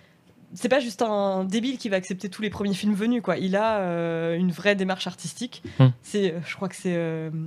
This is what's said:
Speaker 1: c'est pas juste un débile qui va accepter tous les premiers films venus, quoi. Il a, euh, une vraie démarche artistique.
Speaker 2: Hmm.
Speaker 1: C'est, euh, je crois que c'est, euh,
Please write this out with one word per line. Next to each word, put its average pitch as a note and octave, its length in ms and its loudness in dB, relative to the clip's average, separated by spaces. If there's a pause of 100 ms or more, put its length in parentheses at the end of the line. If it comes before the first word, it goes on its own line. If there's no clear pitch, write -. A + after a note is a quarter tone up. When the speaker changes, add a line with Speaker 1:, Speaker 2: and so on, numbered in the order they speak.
(540)
Speaker 1:
c'est A3 140 -2
pas B3 120 6
juste A#3+ 220 -4
un G3 420 2
débile A3+ 340 -2
qui - 100 -6
va G3 80 0
accepter F#3 320 -4
tous F#3+ 140 -12
les G#3+ 80 -2
premiers G3+ 240 -2
films G#3 200 0
venus, A3+ 280 0
quoi. F3+ 160 0
Il F#3 180 0
a, A3 220 2
euh, E3+ 580 0
une F3+ 160 2
vraie G3+ 240 4
démarche F#3+ 300 -2
artistique. - 560 -10 (160)
Speaker 2:
Hmm. C3 100 10 (140)
Speaker 1:
C'est, G3 320 0
euh, E3+ 120 -6
je - 100 -10
crois F#3+ 120 -4
que F3+ 80 -14
c'est, F3+ 180 -2
euh, D#3+ 360 -2 (160)